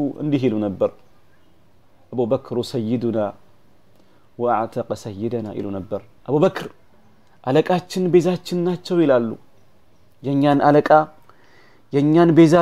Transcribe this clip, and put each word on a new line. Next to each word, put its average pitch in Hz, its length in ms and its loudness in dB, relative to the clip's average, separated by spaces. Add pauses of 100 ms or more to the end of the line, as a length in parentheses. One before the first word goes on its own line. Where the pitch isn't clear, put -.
(180)
እንዲህ 143 260 -4
ይሉ 113 140 0
ነበር፣ 104 340 -2 (1200)
«አቡበክሩ 123 520 -4
ሰይዱና 113 560 -4 (1160)
ወአዕተቀ 117 600 -4
ሰይደና» 110 540 -8
ይሉ 101 180 -10
ነበር። 98 320 -8 (240)
«አቡበክር 156 420 0 (760)
አለቃችን፣ 170 680 0
ቤዛችን 180 520 0
ናቸው» 175 380 -4
ይላሉ። 127 300 2 (960)
የእኛን 143 380 2
አለቃ፣ 147 280 2 (1040)
የእኛን 151 400 4
ቤዛ 165 280 6